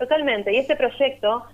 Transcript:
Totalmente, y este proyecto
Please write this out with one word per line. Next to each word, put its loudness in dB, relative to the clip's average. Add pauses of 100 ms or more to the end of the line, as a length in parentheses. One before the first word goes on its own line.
Totalmente, 0
y 2
este 2
proyecto 0